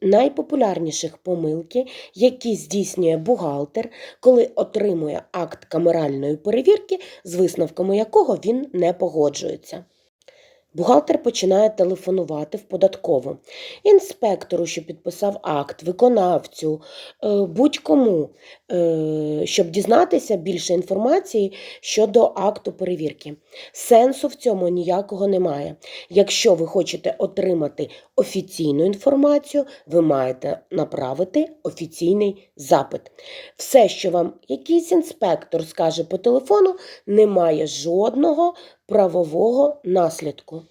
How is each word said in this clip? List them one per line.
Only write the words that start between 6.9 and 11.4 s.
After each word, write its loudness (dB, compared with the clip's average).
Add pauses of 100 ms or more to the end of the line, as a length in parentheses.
з -12
висновками 0
якого 2
він -2
не 0
погоджується. -4 (920)
Бухгалтер 2
починає 2